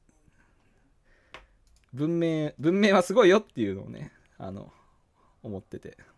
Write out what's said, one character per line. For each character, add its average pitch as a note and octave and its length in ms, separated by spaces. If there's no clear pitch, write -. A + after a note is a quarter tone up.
文 D#3 260
明、 D#3 400
文 F3 200
明 G3+ 140
は F#3+ 80
す F#3 120
ご G#3 120
い F3 40
よ G3+ 100
っ - 40
て - 180
い G2+ 100
う F#2+ 40
の G2 80
を - 60
ね、 A#2+ 220
あ - 140
の、 G2 200
思 G#2 160
っ F#2+ 40
て - 180
て。 - 180